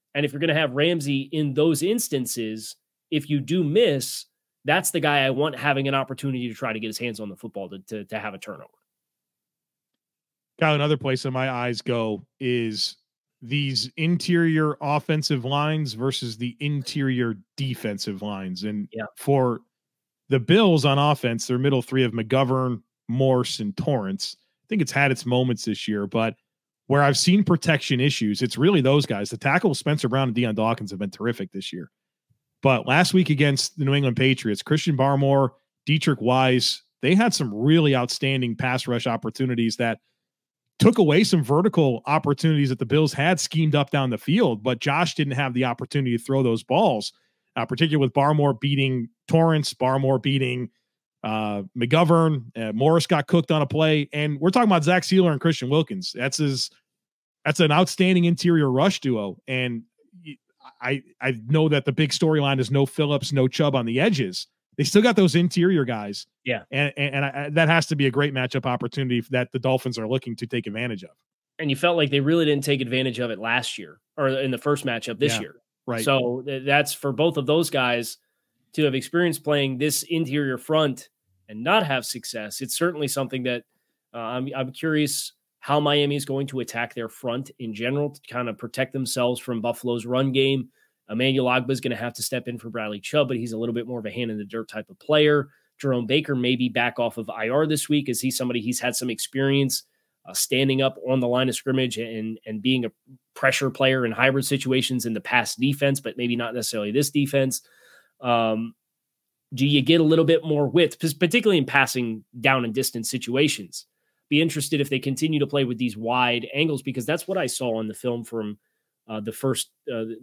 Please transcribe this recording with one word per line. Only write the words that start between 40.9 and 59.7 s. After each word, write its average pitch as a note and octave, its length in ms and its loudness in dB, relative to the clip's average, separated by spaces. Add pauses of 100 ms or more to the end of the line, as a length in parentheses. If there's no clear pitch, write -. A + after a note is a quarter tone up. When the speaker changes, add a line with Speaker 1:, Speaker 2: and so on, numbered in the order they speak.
Speaker 2:
away E3+ 260 6
some E3+ 180 2
vertical C#3+ 640 2
opportunities D3 640 2
that B2 100 -2
the B2 80 -4
Bills D3 260 2
had E3 280 0
schemed D#3 340 0
up C#3+ 160 2
down C3+ 200 0
the A2 80 -2
field, C#3+ 440 2
but B2 160 0
Josh D3+ 360 0
didn't C#3+ 180 -2
have C3 220 -4
the B2+ 100 2
opportunity B2+ 520 -2
to A#2 60 -2
throw C3+ 200 0
those A2+ 200 2
balls, C#3 500 2 (440)
uh, A#2 80 -2
particularly D3 400 2
with B2 80 0
Barmore C#3+ 480 4
beating C3+ 480 0 (180)
Torrance, D#3+ 460 4
Barmore C3 480 2
beating, B2+ 480 0 (560)
uh, G#2+ 380 -2 (140)
McGovern, D#3 680 4 (120)
uh, A2 160 -4
Morris D3 340 4
got D3 200 0
cooked - 240 2
on D#3 120 2
a C#3 40 0
play, D#3 460 2
and D3 260 -4
we're D#3+ 120 2
talking A#3+ 180 4
about E3+ 160 6
Zach F3+ 180 4
Sieler F3+ 300 4
and C#3+ 80 -2
Christian C#3 300 0
Wilkins. A#2+ 440 -2
That's C3 220 -4
his, C#3 340 -2 (720)
that's D3+ 160 2
an D#3 120 6
outstanding F3+ 540 4
interior E3 440 4
rush D3+ 300 2
duo, G#2 380 -2 (100)
and B2 340 -4 (420)